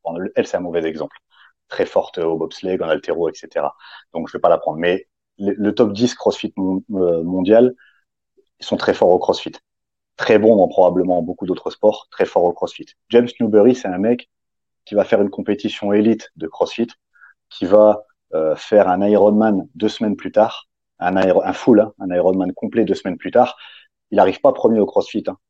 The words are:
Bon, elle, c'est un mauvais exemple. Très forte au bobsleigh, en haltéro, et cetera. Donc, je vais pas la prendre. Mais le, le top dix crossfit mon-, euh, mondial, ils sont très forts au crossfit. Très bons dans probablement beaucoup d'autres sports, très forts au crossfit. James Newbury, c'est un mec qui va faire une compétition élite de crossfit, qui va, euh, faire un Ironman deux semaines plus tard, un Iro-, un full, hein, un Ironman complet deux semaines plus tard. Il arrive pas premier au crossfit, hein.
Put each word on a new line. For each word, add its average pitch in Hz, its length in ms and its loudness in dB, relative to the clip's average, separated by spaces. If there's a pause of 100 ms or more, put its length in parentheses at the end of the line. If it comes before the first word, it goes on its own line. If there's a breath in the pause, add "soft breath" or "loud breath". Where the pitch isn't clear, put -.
Bon, 82 120 -10 (200)
elle, 123 100 0
c'est 95 120 -6
un 90 40 -8
mauvais 85 240 -6
exemple. 78 300 -8 (540 soft breath)
Très - 160 -4
forte - 320 -4
au 82 180 -2
bobsleigh, 85 460 -6
en 82 80 -4
haltéro, 80 400 -4
et - 40 -8
cetera. - 400 -8 (400 loud breath)
Donc, 82 140 -8
je - 100 -14
vais - 40 -10
pas 87 80 2
la 82 80 4
prendre. 78 220 -8
Mais 87 280 -2 (300)
le, 101 200 -4
le 104 160 -2
top 107 200 2
dix 120 200 -2
crossfit - 440 -4
mon-, 95 260 -4 (100)
euh, 87 300 0
mondial, 101 500 2 (880 soft breath)
ils - 60 -18
sont - 100 -6
très - 180 0
forts - 160 2
au 90 100 4
crossfit. - 340 -4 (640)
Très 110 220 2
bons 110 180 4
dans 90 100 4
probablement 90 540 2
beaucoup 87 240 -10
d'autres 90 240 -6
sports, - 420 -2
très - 140 -2
forts 90 180 0
au 87 80 2
crossfit. - 360 -10 (220)
James 120 200 4 (100)
Newbury, 110 360 4
c'est 104 120 -8
un 90 100 -6
mec 117 320 -2 (540)
qui - 120 -12
va 98 100 2
faire 104 160 2
une 101 80 0
compétition 104 640 -4
élite 107 420 0
de 80 120 -12
crossfit, - 400 -4 (640 soft breath)
qui - 160 -8
va, 107 380 4 (300)
euh, 78 220 -2
faire 101 340 2
un 98 180 0
Ironman 104 680 2
deux 107 120 -2
semaines 107 300 -4
plus - 140 -10
tard, - 360 -2 (320)
un 90 220 -2
Iro-, 92 240 2
un 90 80 -4
full, 113 260 4
hein, 107 200 0
un 92 140 -6
Ironman 90 400 0
complet 113 300 -4
deux 92 120 -2
semaines 87 220 -8
plus - 140 -12
tard. 123 240 2 (560 loud breath)
Il 104 80 0
arrive 95 220 2
pas 135 100 4
premier 110 280 0
au 101 60 2
crossfit, - 420 -4
hein. 92 100 -8 (120)